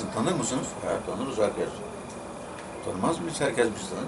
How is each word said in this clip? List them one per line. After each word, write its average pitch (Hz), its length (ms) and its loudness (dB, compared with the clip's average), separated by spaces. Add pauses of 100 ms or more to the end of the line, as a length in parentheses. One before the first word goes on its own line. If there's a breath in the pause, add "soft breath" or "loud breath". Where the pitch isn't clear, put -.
(140)
tanır 131 180 4
mısınız?" 127 340 0 (200)
"Evet, - 200 2
tanırız - 320 -2
herkes." - 300 4 (1160)
"Tanımaz 101 360 2
mıyız? 160 200 -2
Herkes 120 260 6 (100)
bizi 95 140 -4
tanır, 90 180 -2